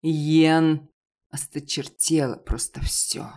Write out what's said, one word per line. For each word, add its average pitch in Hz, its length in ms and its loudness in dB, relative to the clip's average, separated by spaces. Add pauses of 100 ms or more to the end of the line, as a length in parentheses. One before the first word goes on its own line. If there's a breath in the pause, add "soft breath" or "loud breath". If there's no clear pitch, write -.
«Йен!» — 156 880 2 (420)
осточертело 143 1040 -2
просто - 460 -6
всё. - 560 -4